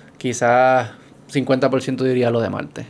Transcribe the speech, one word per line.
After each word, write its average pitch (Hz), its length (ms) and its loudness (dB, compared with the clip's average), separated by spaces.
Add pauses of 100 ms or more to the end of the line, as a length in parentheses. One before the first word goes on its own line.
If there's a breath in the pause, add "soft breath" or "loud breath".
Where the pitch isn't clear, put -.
(180 loud breath)
quizás 123 720 2 (380 loud breath)
cincuenta 131 420 0
por 131 100 0
ciento 127 240 -4
diría 123 260 2
lo 117 120 0
de 98 80 -2
Marte. - 400 -10